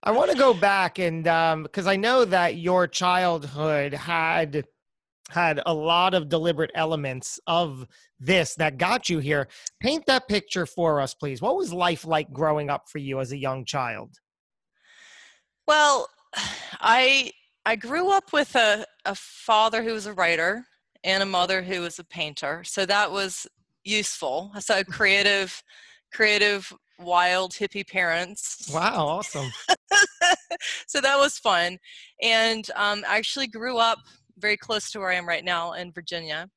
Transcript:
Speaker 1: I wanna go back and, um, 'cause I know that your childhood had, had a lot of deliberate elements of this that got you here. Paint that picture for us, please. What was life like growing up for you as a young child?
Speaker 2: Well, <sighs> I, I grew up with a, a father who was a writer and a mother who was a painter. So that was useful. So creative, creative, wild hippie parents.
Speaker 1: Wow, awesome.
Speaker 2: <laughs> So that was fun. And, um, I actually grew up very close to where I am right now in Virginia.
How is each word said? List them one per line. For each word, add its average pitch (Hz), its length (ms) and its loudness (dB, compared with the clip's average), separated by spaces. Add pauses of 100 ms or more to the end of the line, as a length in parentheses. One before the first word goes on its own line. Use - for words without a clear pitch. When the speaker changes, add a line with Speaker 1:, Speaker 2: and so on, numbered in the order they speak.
Speaker 1:
I 208 80 0
wanna 262 240 4
go 254 180 6
back 190 460 2
and, 165 280 -2
um, 165 460 2
'cause 185 140 -2
I 196 80 4
know 240 300 4
that 175 320 2
your 180 280 2
childhood 156 1080 0
had, 160 680 -2 (680)
had 160 360 0
a 170 80 0
lot 170 400 2
of 160 140 0
deliberate 160 480 0
elements 147 720 -4
of 156 400 -2 (320)
this 160 360 2
that 156 220 -2
got 190 320 0
you 170 100 0
here. 143 280 -2 (320)
Paint 294 280 -2
that 262 200 2
picture 196 380 -2
for 160 340 0
us, 135 140 -2
please. 135 280 -8
What 254 140 0
was 359 160 -2
life 175 320 0
like 151 300 -2
growing 151 360 0
up - 200 -6
for - 80 -12
you 135 240 -6
as 123 100 -6
a 139 60 -8
young 131 260 -4
child? 120 540 -6 (1500)
Speaker 2:
Well, 302 400 4 (140)
<sighs> - 140 -16 (440)
I, 254 520 4 (340)
I 220 100 2
grew 302 360 -2
up 392 220 0
with 294 220 0
a, 220 300 4 (200)
a 196 100 -4
father 220 680 0
who 226 100 -4
was 214 140 -6
a 214 60 -12
writer 180 520 0 (380)
and 190 200 2
a - 40 0
mother 185 340 0
who 185 200 -6
was 170 180 -8
a 175 40 -16
painter. 156 600 -8
So 196 240 -4
that 202 240 2
was 190 360 -6 (360)
useful. 196 760 -4
So 196 240 0
creative, 196 760 2 (520)
creative, 208 580 2 (280)
wild 180 540 2
hippie 202 340 -6
parents. 180 840 -4
Speaker 1:
Wow, 175 340 0
awesome. 151 480 -6
Speaker 2:
<laughs> - 120 -16 (1200)
So 285 140 -4
that 269 160 2
was 277 220 2
fun. 180 380 0 (440)
And, 226 540 2
um, 208 320 0
I 202 100 2
actually 254 300 -4
grew 233 300 -6
up 226 200 2 (400)
very 208 200 0
close - 340 -6
to 220 80 -10
where 190 100 -4
I 180 60 0
am 175 120 -4
right 170 160 -2
now 175 300 -2
in 180 180 -10
Virginia. 165 640 -10